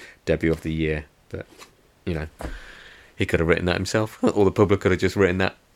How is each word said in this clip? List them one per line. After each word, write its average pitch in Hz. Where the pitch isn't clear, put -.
debut 80
of 80
the 80
year, 78
but, -
you 90
know, 78
he -
could -
have 82
written 82
that 87
himself, 107
<laughs> -
or 104
the 92
public 98
could 85
have 90
just 95
written 92
that. 95